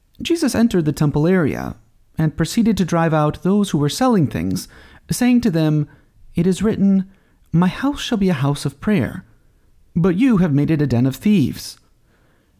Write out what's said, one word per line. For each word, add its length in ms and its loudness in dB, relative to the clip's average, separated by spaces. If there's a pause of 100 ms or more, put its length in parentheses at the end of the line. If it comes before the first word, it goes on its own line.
(220)
Jesus 340 -2
entered 300 2
the 80 -2
temple 340 0
area 480 0 (420)
and 200 -2
proceeded 400 0
to 80 0
drive 280 0
out 300 0
those 280 0
who 60 -2
were 120 0
selling 380 0
things, 420 -6 (420)
saying 300 2
to 100 0
them, 380 0 (460)
"It 120 0
is 160 0
written, 460 2 (420)
'My 160 2
house 320 -4
shall 180 -4
be 120 2
a 40 0
house 300 -2
of 160 -6
prayer,' 460 -2 (680)
but 220 2
you 220 2
have 160 2
made 180 2
it 100 0
a 60 0
den 180 2
of 120 -2
thieves." 600 -2 (840)